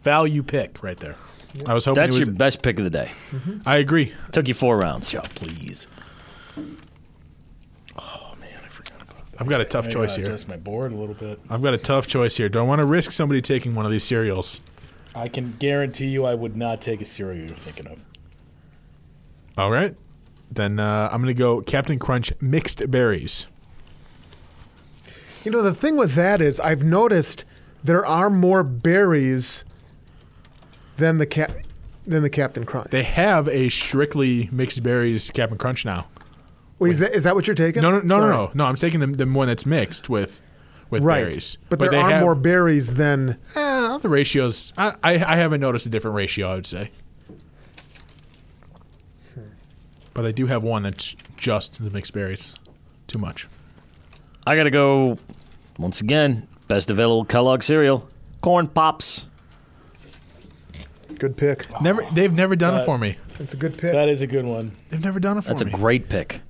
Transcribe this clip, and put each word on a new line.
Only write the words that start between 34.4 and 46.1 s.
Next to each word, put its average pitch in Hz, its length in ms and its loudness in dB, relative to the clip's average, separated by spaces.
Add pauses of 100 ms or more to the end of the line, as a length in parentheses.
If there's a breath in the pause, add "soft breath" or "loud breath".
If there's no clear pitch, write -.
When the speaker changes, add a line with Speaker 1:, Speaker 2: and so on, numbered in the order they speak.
Speaker 2:
mixed 127 300 -4
berries 120 480 0
Captain 113 260 -2
Crunch 127 300 -4
now. 90 220 -6 (720 soft breath)
Speaker 4:
Wait, 175 120 4
is 160 80 2
that, 190 160 2
is 185 100 2
that 180 100 4
what 190 120 0
you're 208 80 2
taking? 165 260 2
Speaker 2:
No, 165 100 6
no, 196 100 4
no, 175 40 -6 (140)
no, - 0 -
Speaker 4:
Sorry. 214 160 6
Speaker 2:
no. 104 180 0
No, 147 140 0
I'm 127 100 0
taking 165 240 0
the, 143 60 2
the 139 200 0
one 131 220 2
that's 117 160 -2
mixed 135 460 -2
with, 104 320 -2 (480 soft breath)
with 147 140 0
Speaker 4:
Right. 151 200 4
Speaker 2:
berries. - 320 -8 (140)
Speaker 4:
But 165 80 -2
Speaker 2:
But - 120 4
Speaker 4:
there 143 100 4
Speaker 2:
they 160 60 6
Speaker 4:
are 190 40 6
Speaker 2:
have 160 120 6
Speaker 4:
more 170 120 4
berries 151 640 4
than 135 420 2 (180)
Speaker 2:
Eh, 269 420 0
the 226 120 -4
ratios. 135 640 0
I, 202 120 0 (140)
I, 170 120 4
I 165 220 2
haven't 160 260 2
noticed 123 240 0
a 117 40 -6
different 110 260 -2